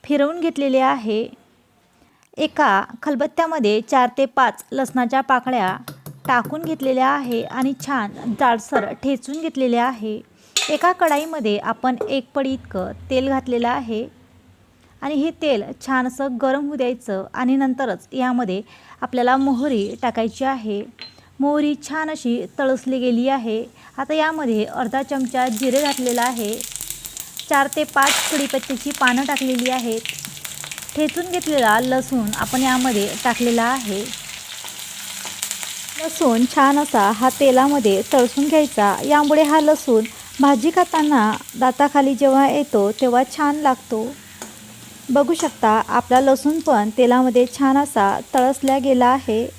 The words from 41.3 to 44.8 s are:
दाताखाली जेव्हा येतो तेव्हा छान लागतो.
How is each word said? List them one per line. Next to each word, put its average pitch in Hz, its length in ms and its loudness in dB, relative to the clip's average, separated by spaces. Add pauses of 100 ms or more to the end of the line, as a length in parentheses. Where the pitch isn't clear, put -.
दाताखाली 269 560 2
जेव्हा 269 340 4
येतो 220 400 2 (120)
तेव्हा 247 220 4 (140)
छान 294 200 0
लागतो. 254 480 -2 (1040)